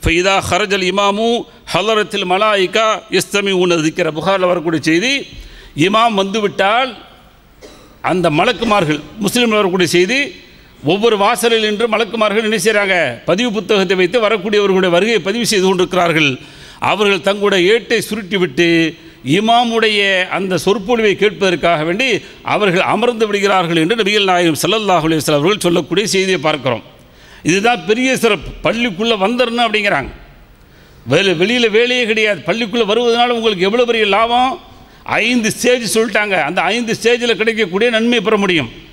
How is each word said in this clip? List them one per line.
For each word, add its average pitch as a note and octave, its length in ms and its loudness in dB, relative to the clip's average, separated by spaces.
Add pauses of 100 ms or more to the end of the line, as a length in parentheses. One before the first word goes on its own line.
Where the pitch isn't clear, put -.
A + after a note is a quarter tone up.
"ஃபைதா F3+ 320 2 (140)
ஹரஜல் F#3+ 420 0
இமாமு G3+ 360 0 (460)
ஹலரத்தில் G3+ 520 -2
மலாயிகா G3 600 0 (260)
யஸ்தமிஊன F#3 680 0
திக்ர." D#3+ 340 -2
புகாரில் F3+ 400 0
வரக்கூடிய E3 300 -2
செய்தி, F3+ 320 2 (640)
இமாம் G#3+ 360 2
வந்துவிட்டால் G3+ 840 0 (1040)
அந்த E3+ 280 0
மலக்குமார்கள், G3 680 0 (180)
முஸ்லீமில் A3 420 0
வரக்கூடிய F#3 300 0
செய்தி, F#3 300 2 (640)
ஒவ்வொரு G3+ 340 2
வாசலில் A3+ 520 2
நின்று G#3+ 180 -2
மலக்குமார்கள் A3 560 -2
என்ன A3 220 0
செய்கிறாங்க? F#3+ 600 0
பதிவு G#3+ 260 0
புத்தகத்தை F#3+ 460 0
வைத்து F#3 240 2
வரக்கூடியவர்களுடைய G3+ 680 0
வருகையை G3 300 2
பதிவு G3 260 -4
செய்து F#3+ 200 0
கொண்டிருக்கிறார்கள். E3+ 720 0 (400)
அவர்கள் G3 420 0
தங்களுடைய G3+ 520 2
ஏட்டை A3+ 360 -2
சுருட்டிவிட்டு F3 600 -2 (560)
இமாமுடைய G#3+ 1000 2
அந்த F3+ 300 -4
சொற்பொழிவை G#3+ 580 0
கேட்பதற்காக E3+ 680 0
வேண்டி G3+ 360 -2 (200)
அவர்கள் F3+ 400 0
அமர்ந்து A3 460 0
விடுகிறார்கள் F#3+ 480 0
என்று E3+ 200 2
நபிகள் G#3 280 0
நாயகம் F3 380 2
ஸல்லல்லாஹு G3 400 0
அலைஹி D#3+ 180 0
வஸல்லம் D3 200 0
அவர்கள் F#3+ 200 0
சொல்லக்கூடிய F3 480 0
செய்தியை F#3+ 320 0
பார்க்கிறோம். C3+ 440 -2 (600)
இதுதான் G3 420 0
பெரிய A#3+ 320 0
சிறப்பு. G3+ 320 0 (140)
பள்ளிக்குள்ளே A3+ 540 0
வந்துடணும் A#3 480 0
அப்படிங்கிறாங்க. G3+ 460 -2 (1000)
வெளி-, F3+ 320 2
வெளியில A#3 280 2
வேலையே A#3+ 360 2
கிடையாது. G#3+ 400 0
பள்ளிக்குள்ளே A3 460 -2
வருவதனால A#3+ 360 2
உங்களுக்கு A3 380 0
எவ்வளோ A#3 200 2
பெரிய A3+ 200 0
லாபம்? A#3+ 540 0 (440)
ஐந்து G#3+ 480 0
ஸ்டேஜ் B3 460 0
சொல்லிட்டாங்க. G#3 440 0
அந்த E3+ 200 -2
ஐந்து G#3+ 400 -2
ஸ்டேஜில் A#3 340 2
கிடைக்கக்கூடிய G#3+ 540 0
நன்மை A#3 320 0
பெற G#3+ 160 0
முடியும். F3 340 0 (220)